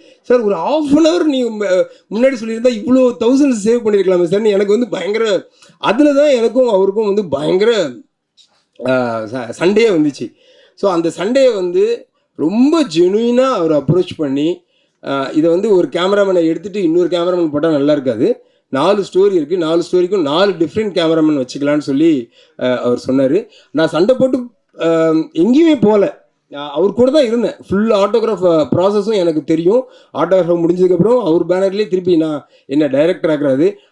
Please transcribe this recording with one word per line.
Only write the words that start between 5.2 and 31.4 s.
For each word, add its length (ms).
அதுல 360
தான் 160
எனக்கும் 380
அவருக்கும் 380
வந்து 220
பயங்கர, 600
ஆ, 340
ச-, 280
சண்டையே 400
வந்துச்சு. 440
So 180
அந்த 180
சண்டையை 420
வந்து 560
ரொம்ப 500
ஜெனுயினா 560
அவர் 200
அப்ரோச் 440
பண்ணி, 480
ஆ, 240
இதை 220
வந்து 200
ஒரு 180
கேமராமேனை 580
எடுத்துட்டு 360
இன்னொரு 260
கேமராமேன் 420
போட்டா 200
நல்லா 220
இருக்காது, 500
நாலு 440
ஸ்டோரி 200
இருக்கு, 240
நாலு 260
ஸ்டோரிக்கும் 300
நாலு 300
டிஃப்ரெண்ட் 400
கேமராமேன் 540
வச்சுக்கலாம்னு 320
சொல்லி, 520
ஆ, 160
அவர் 300
சொன்னாரு. 380
நான் 180
சண்டை 300
போட்டு, 280
ஆ, 300
எங்கேயுமே 720
போகல, 480
நான் 220
அவர் 220
கூட 180
தான் 140
இருந்தேன். 300
ஃபுல் 220
ஆட்டோகிராஃப், 560
ஆ, 240
ப்ராசஸும் 440
எனக்கு 300
தெரியும். 400
ஆட்டோகிராஃப் 500
முடிஞ்சதுக்கப்புறம் 580
அவர் 240